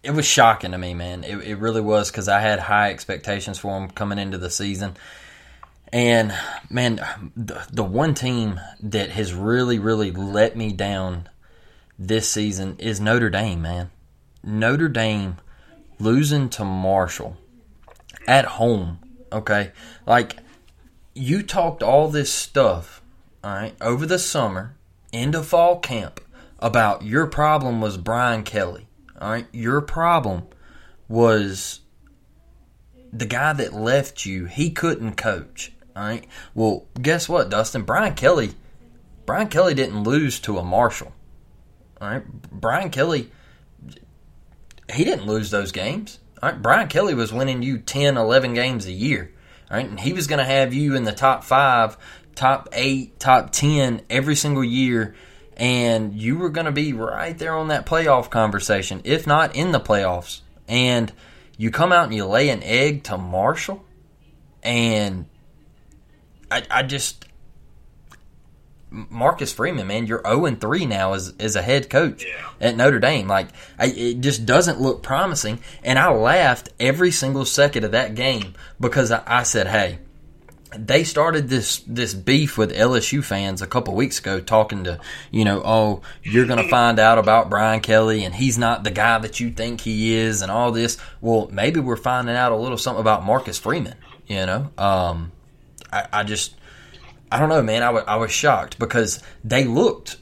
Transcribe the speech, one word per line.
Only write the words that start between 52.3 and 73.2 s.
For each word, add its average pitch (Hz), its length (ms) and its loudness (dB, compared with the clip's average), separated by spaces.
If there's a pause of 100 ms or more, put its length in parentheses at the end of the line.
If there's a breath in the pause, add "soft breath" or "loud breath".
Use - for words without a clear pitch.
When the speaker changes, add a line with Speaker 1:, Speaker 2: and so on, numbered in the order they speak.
Speaker 1:
top 131 380 0
eight, 131 460 -2
top 127 320 4
ten 139 580 2
every 135 280 0
single 143 280 0
year 120 500 0 (420 loud breath)
and 117 580 2
you 117 240 -2
were 180 120 -2
gonna 156 220 -2
be 147 200 -2
right 117 460 -6
there 160 160 -4
on 156 140 -2
that 143 180 -2
playoff 151 440 2
conversation, 98 760 0
if 151 220 0
not 151 280 2
in 165 180 0
the 139 80 2
playoffs. 95 600 -2 (280)
And 120 440 2 (460 loud breath)
you 110 120 -2
come 180 220 2
out 170 120 6
and 110 100 -4
you 104 100 -2
lay 127 240 2
an 110 140 -2
egg 143 420 0
to 95 140 -6
Marshall. 101 680 -4 (800)
And 107 640 0 (1200)
I, 123 200 -4
I 131 120 0
just, 135 440 -6 (1600)
Marcus 117 600 -2
Freeman, 123 340 -4
man, 110 200 -4
you're 110 200 -2
oh 127 180 2
and 123 160 -2
three 151 260 -2
now 98 280 0
as, 92 240 -8
as 104 180 -2
a 92 60 0
head 135 260 0
coach - 380 0
Speaker 2:
Yeah. - 220 -12 (120)
Speaker 1:
at 117 160 2
Notre 127 240 4
Dame. 127 260 2